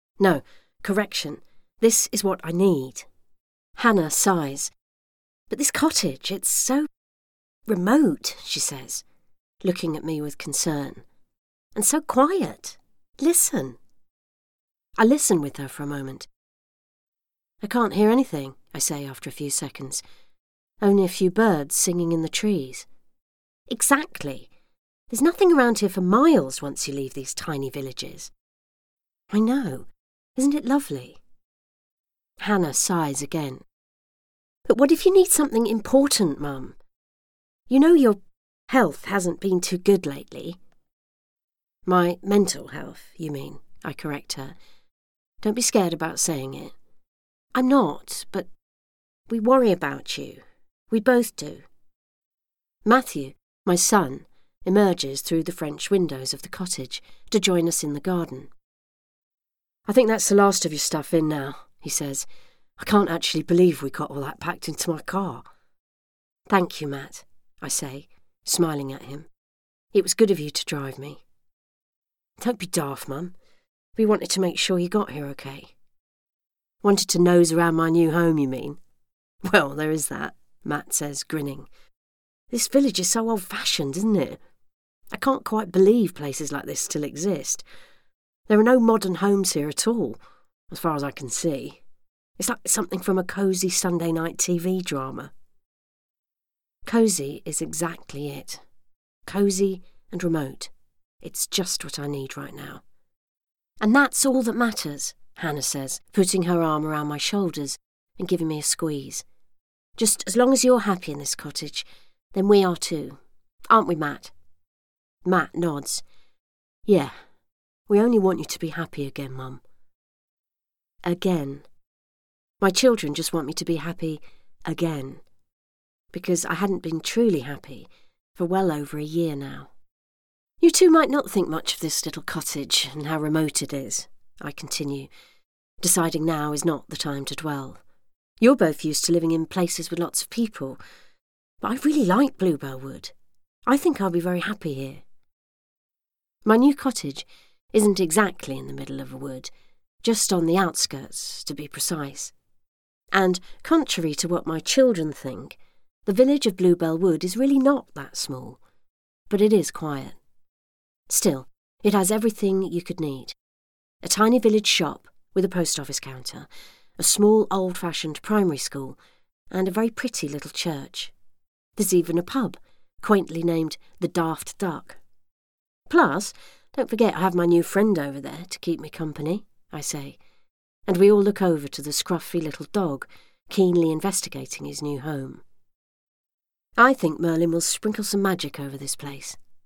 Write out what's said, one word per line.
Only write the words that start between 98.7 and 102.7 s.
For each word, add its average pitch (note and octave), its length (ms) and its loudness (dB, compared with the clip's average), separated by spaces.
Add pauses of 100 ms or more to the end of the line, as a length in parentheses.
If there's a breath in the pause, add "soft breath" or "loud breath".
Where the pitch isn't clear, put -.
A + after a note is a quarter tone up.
Cosy G3 580 0 (260 soft breath)
and F3 140 -8
remote. D#3 460 -4 (520)
It's - 260 -8
just - 360 -4
what D3+ 160 -10
I C#3+ 80 -8
need C#3 300 -8
right C#3 160 -14
now. C#3+ 280 -16 (1000)